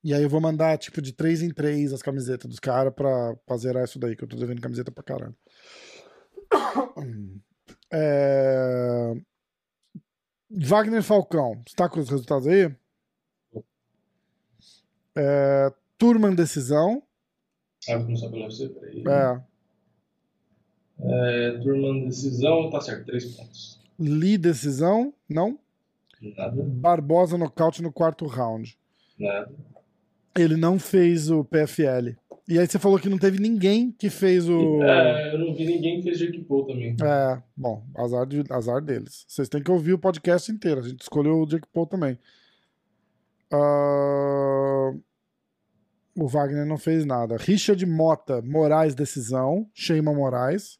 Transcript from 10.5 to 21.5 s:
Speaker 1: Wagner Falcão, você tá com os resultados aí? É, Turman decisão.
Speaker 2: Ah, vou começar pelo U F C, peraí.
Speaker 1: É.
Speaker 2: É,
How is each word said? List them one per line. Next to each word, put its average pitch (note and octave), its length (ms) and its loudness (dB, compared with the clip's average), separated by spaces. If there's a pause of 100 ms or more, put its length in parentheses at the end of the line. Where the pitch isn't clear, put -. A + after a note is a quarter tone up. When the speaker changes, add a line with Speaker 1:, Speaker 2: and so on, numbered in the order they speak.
Speaker 1:
Wagner G#3+ 520 2
Falcão, D3+ 640 0
você - 80 -20
tá F3 140 0
com E3+ 100 -6
os C#3 100 -4
resultados C3+ 380 -2
aí? F3 260 4 (2500)
É, C#3 560 2 (260)
Turman A3 360 6
decisão. D#3+ 680 0 (840)
Speaker 2:
Ah, A#2 80 -2
vou A#2 100 -4
começar A#2 240 -4
pelo A2 140 -10
U - 20 -12
F G#2+ 80 -14
C, C3 140 -10
peraí. - 380 -16
Speaker 1:
É. C3 360 0 (1600)
Speaker 2:
É, B2 580 0